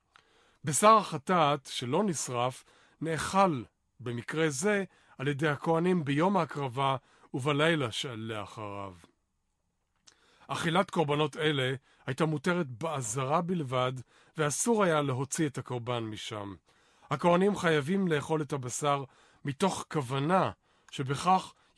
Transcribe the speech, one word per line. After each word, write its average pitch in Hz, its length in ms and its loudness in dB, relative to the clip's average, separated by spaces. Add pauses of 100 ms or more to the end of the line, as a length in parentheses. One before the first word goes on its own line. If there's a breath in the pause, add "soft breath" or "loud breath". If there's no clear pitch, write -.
(640 soft breath)
בשר 208 320 6
החטאת 160 680 2
שלא 139 380 -2
נשרף 127 600 -4 (360 soft breath)
נאכל 160 640 0 (380)
במקרה 123 500 -2
זה 190 340 0 (340 soft breath)
על 135 100 -4
ידי 147 200 0
הכהנים 165 560 2
ביום 156 320 2
ההקרבה 139 600 -2 (380 soft breath)
ובלילה 147 580 2
שלאחריו. 107 1040 -8 (1500 soft breath)
אכילת 165 420 0
קורבנות 147 460 0
אלה 139 380 0 (320 soft breath)
הייתה 135 180 -2
מותרת 160 420 0
בעזרה 135 760 -2
בלבד, 131 500 0 (440 soft breath)
ואסור 196 480 2
היה 156 180 4
להוציא 135 440 -2
את 139 120 -6
הקורבן 120 440 -4
משם. 104 520 -8 (560 soft breath)
הכהנים 175 460 4
חייבים 170 520 2
לאכול 151 340 0
את 143 100 -8
הבשר 139 520 -2 (400 soft breath)
מתוך 147 480 -2
כוונה 139 580 0 (400 soft breath)
שבכך 151 600 0 (240 soft breath)